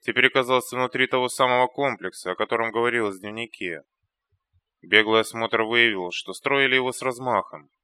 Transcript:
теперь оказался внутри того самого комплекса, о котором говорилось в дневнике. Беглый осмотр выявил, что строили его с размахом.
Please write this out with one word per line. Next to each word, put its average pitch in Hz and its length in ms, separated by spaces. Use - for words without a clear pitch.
теперь 123 280
оказался 127 480
внутри 127 300
того 127 220
самого 127 380
комплекса, 117 640
о 92 40
котором 113 360
говорилось 113 460
в 92 40
дневнике. 104 600
Беглый 107 400
осмотр 113 420
выявил, 110 500
что - 200
строили 135 440
его 127 160
с - 100
размахом. 120 640